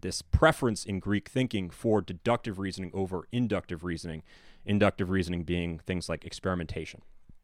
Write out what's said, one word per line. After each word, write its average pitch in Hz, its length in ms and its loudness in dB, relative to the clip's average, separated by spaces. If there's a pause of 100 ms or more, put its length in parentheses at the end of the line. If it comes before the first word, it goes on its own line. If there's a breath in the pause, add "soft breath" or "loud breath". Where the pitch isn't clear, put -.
this 92 200 -6
preference 135 640 4
in 95 160 -2
Greek 98 300 -2
thinking 110 400 0
for 107 320 2
deductive 98 580 -2
reasoning 95 340 -6
over 92 380 -4
inductive 98 540 -2
reasoning, 82 360 -4 (440 soft breath)
inductive 101 440 4
reasoning 87 340 2
being 85 360 -2
things 92 300 -4
like 82 160 -4
experimentation, 87 800 -6 (400)